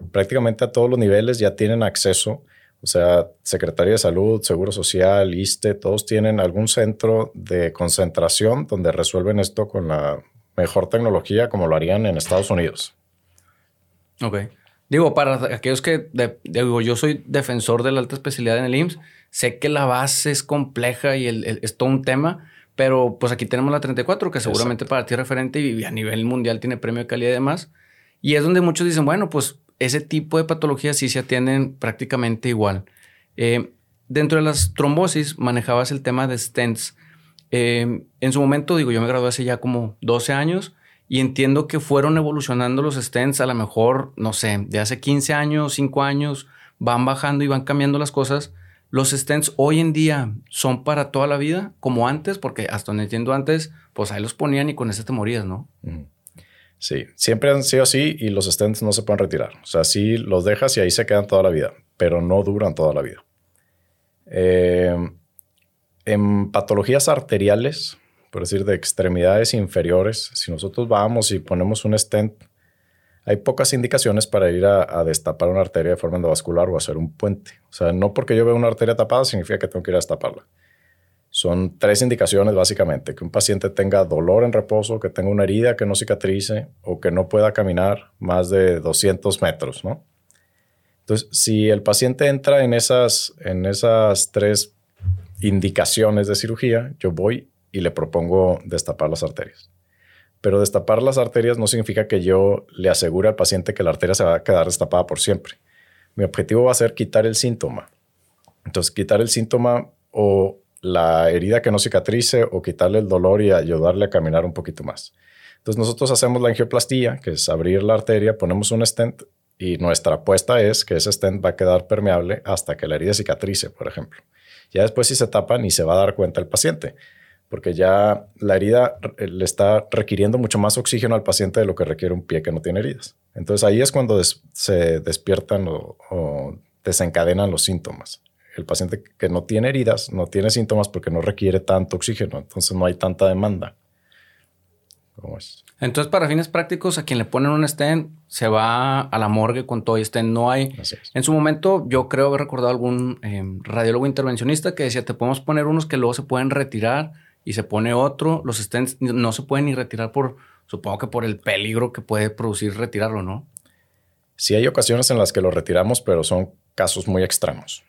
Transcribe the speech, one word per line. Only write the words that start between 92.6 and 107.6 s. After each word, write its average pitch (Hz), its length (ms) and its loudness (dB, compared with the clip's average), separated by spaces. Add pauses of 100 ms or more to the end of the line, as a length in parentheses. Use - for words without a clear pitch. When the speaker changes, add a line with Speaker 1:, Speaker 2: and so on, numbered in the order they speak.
Speaker 1:
en 123 120 2
esas, 120 640 2
en 92 260 -4
esas 107 640 2
tres 104 420 0 (640)
indicaciones 104 880 2
de 104 60 0
cirugía, 117 640 -2
yo 92 120 -2
voy 98 380 -2 (240)
y 98 80 -4
le 85 100 0
propongo 85 760 0
destapar 82 460 -4
las 80 120 -6
arterias. - 480 -10 (720)
Pero 101 200 2
destapar 101 420 2
las 131 160 2
arterias 117 400 0
no 110 80 0
significa 110 400 -2
que 98 160 0
yo 95 440 2 (100)
le 92 140 2
asegure 92 380 2
al 107 60 2
paciente 92 400 -2
que - 80 -2
la 87 80 2
arteria 90 240 0
se 101 100 0
va 85 120 4
a 80 80 -4
quedar 85 220 4
destapada 90 400 0
por - 120 -6
siempre. - 360 -2 (600)
Mi 104 100 -4
objetivo 110 400 2
va 127 80 6
a - 40 0
ser 117 180 2
quitar 110 320 2
el 113 80 0
síntoma. 110 540 -4 (760)